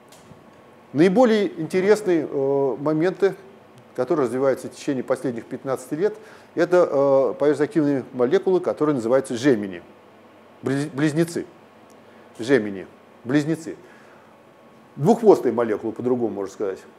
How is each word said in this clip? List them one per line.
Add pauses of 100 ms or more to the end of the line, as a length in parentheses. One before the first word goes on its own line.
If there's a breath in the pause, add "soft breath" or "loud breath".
(920)
Наиболее
интересные,
э,
моменты, (640)
которые
развиваются
в
течение
последних
пятнадцати
лет, (400 loud breath)
это,
э,
поверхностно-активные (100)
молекулы,
которые
называются
жемини. (800)
Близ-,
близнецы. (920 loud breath)
Жемини. (380)
Близнецы. (1200 loud breath)
Двуххвостые
молекулы,
по-другому
можно
сказать. (200)